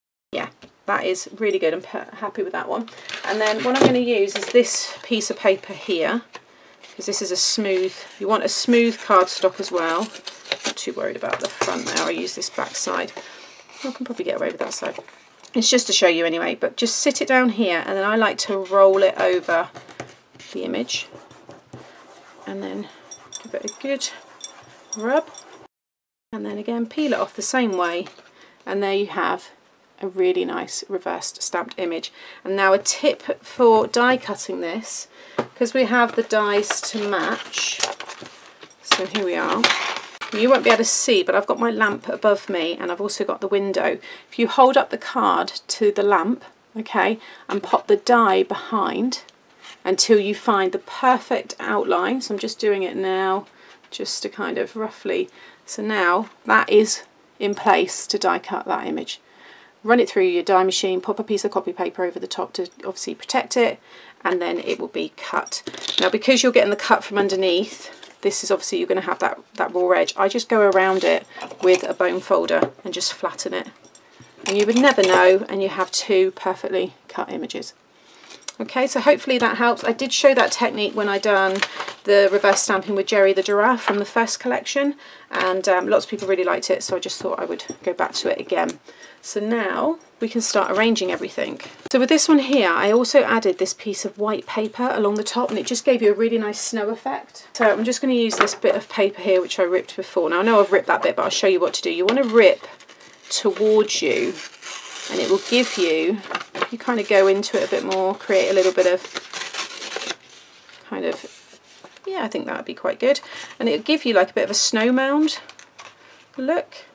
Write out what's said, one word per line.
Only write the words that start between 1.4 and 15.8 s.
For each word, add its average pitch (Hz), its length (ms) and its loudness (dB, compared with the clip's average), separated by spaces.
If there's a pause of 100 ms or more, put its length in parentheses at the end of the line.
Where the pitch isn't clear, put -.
good. 165 160 2
I'm 185 80 -6
per-, - 260 -10 (100)
happy 208 260 -6
with 185 80 -8
that - 160 -6
one. 226 200 -6 (360)
And 208 160 -2
then 214 240 0
what 247 120 2
I'm 269 80 4
gonna 247 140 6
use 226 380 0
is 202 100 -6
this - 560 2
piece 214 260 -2
of - 100 -6
paper 196 340 0
here, 175 500 -2 (720)
'cause - 120 -10
this 202 140 -4
is 185 120 -6
a 180 40 -4
smooth, 190 560 0 (280)
you 196 80 -4
want 214 160 2
a 190 40 0
smooth 233 500 2
cardstock - 600 2
as 196 140 -8
well. 170 340 -2 (580)
Not - 120 -6
too - 160 -8
worried - 240 -6
about - 240 -6
the 156 80 -6
front 170 380 -4
there. 160 200 -2
I 165 40 -4
use 170 260 -6
this - 120 -6
back - 280 -8
side. 170 340 -4 (720)
I 269 80 -6
can 254 160 -10
probably 233 180 -8
get - 120 -4
away - 160 -4
with - 60 -12
that - 140 -6
side. - 280 -8 (540)
It's 226 160 2
just 247 160 4